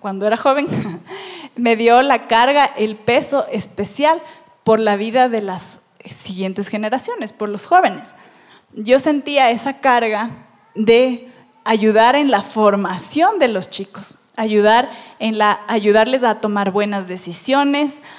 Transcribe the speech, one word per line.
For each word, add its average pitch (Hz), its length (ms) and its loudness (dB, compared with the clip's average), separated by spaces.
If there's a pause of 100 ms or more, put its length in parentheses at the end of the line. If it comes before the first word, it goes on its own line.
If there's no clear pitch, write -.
cuando 190 260 -6
era 214 100 2
joven, 277 300 0
<laughs> 302 880 -10
me 233 220 2
dio 233 260 6
la 247 240 0
carga, 269 380 4
el 214 320 -4
peso 262 560 0
especial 285 680 -2 (420)
por 220 160 4
la 208 160 0
vida 226 320 0
de 226 140 -4
las 185 380 -10 (240)
siguientes 190 640 -8
generaciones, 220 640 -6
por 208 160 -8
los 208 180 -10
jóvenes. 285 480 0 (580)
Yo 233 260 2
sentía 277 520 2
esa 262 300 -4
carga 233 500 0 (440)
de 233 560 2 (340)
ayudar 220 520 4
en 285 140 2
la 202 120 2
formación 208 960 0
de 269 100 2
los 185 220 -4
chicos, - 480 -14 (180)
ayudar 220 540 2 (280)
en 220 180 -4
la, 208 320 2
ayudarles 220 560 2
a 220 120 0
tomar 208 340 -2
buenas 202 360 -4
decisiones, 269 960 -4 (160)